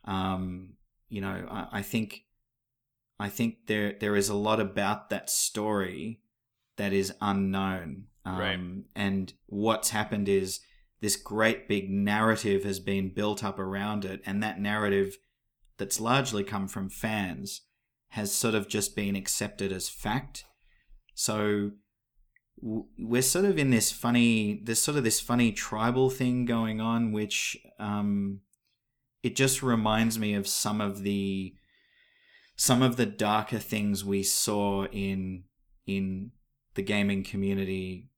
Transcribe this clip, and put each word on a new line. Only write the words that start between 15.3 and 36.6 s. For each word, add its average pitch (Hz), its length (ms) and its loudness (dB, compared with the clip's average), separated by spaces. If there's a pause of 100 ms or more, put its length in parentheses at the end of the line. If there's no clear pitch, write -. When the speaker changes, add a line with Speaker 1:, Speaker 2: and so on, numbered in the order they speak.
Speaker 1:
that's 98 220 -4
largely 117 440 2
come 98 240 -4
from 95 220 -6
fans 101 720 -6 (480)
has 104 240 -4
sort 113 220 2
of 101 120 0
just - 280 -2
been 101 200 0
accepted 98 560 -4
as 92 180 -6
fact. - 560 -6 (680)
So 104 580 0 (880)
w-, 110 260 -6 (120)
we're 120 240 0
sort 180 240 4
of 180 140 4
in 139 100 4
this 117 220 4
funny, 117 720 4
there's 113 180 0
sort 147 160 2
of 135 60 2
this 110 160 2
funny 120 320 4
tribal 120 580 2
thing 123 360 0
going 113 360 0
on, 113 300 0
which, - 460 -2 (200)
um, 101 640 -2 (840)
it 123 140 -2
just 135 260 2
reminds 113 560 2
me 107 160 0
of 101 140 0
some 104 340 0
of 98 220 -4
the, 98 500 -2 (1000)
some 127 260 4
of 127 140 4
the 120 100 4
darker 107 540 0
things 101 440 -2
we 98 200 0
saw 101 600 2
in, 95 580 -4 (420)
in 98 460 -4 (440)